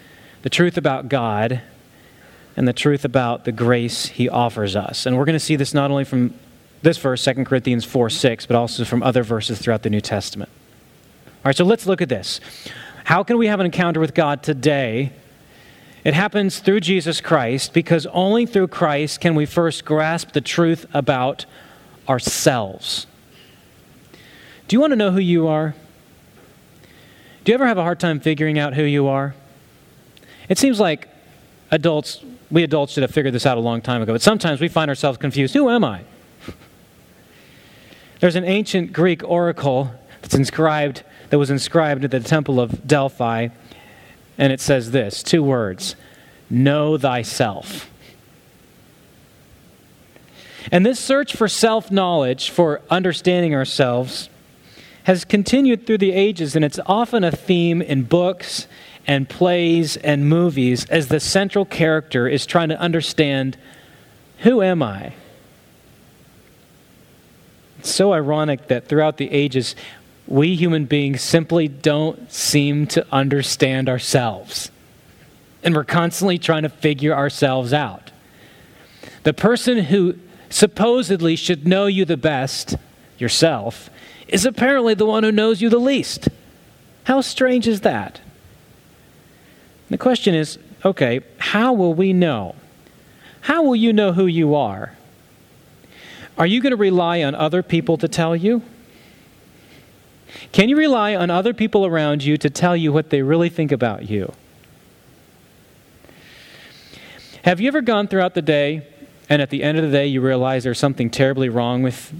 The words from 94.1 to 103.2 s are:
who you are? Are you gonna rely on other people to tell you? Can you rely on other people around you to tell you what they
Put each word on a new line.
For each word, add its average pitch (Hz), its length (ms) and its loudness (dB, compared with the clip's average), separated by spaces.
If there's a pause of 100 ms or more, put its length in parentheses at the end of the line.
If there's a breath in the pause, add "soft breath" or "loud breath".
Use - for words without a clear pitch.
who 185 140 2
you 160 280 2
are? 107 400 -2 (1400 loud breath)
Are 165 100 2
you 226 160 2
gonna 254 140 2
rely 180 460 2
on 139 120 0
other 156 280 0
people 165 340 0
to 170 100 0
tell 165 300 -2
you? 220 260 0 (1900 loud breath)
Can 202 160 6
you 285 80 4
rely 233 400 2
on 175 140 0
other 190 220 0
people 214 320 0
around 151 380 0
you 147 140 0
to 147 120 -2
tell 175 280 0
you 156 160 0
what 156 180 -2
they 143 120 2